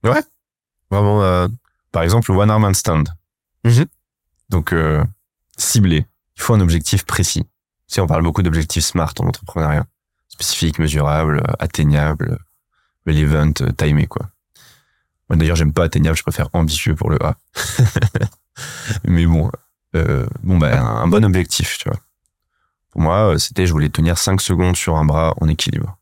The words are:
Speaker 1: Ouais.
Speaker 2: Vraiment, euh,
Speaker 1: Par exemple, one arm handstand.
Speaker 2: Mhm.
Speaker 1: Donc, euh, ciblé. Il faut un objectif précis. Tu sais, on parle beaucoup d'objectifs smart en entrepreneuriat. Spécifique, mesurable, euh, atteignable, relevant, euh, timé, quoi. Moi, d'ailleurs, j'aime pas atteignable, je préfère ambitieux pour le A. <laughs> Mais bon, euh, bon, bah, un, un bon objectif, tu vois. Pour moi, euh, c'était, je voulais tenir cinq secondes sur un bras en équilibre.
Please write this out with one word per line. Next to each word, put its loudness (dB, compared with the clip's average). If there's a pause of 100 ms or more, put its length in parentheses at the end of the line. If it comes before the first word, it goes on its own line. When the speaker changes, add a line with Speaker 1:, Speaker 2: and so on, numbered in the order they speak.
Speaker 1:
Ouais. 2 (680)
Speaker 2:
Vraiment, 2
euh, 2 (480)
Speaker 1:
Par 0
exemple, 2
one 4
arm 2
handstand. 0 (600)
Speaker 2:
Mhm. 4 (640)
Speaker 1:
Donc, -2
euh, 2 (540)
ciblé. 2 (320)
Il -12
faut 0
un 6
objectif 0
précis. -2 (440)
Tu -12
sais, 0
on 0
parle 2
beaucoup 0
d'objectifs 0
smart -4
en -2
entrepreneuriat. -2 (420)
Spécifique, -4
mesurable, 0
euh, -2
atteignable, -2 (680)
relevant, 2 (120)
euh, -2
timé, 0
quoi. -10 (1000)
Moi, 2
d'ailleurs, 2
j'aime 2
pas 2
atteignable, 0
je -8
préfère -4
ambitieux 0
pour -4
le 0
A. -2 (800)
<laughs> -8
Mais 4
bon, 2 (440)
euh, 0 (160)
bon, 2
bah, 2
un, -2
un 2
bon 4
objectif, 0
tu -6
vois. -6 (920)
Pour -6
moi, 4
euh, 2
c'était, -2
je 0
voulais 0
tenir 0
cinq 0
secondes 0
sur -2
un 2
bras 0
en 0
équilibre. -4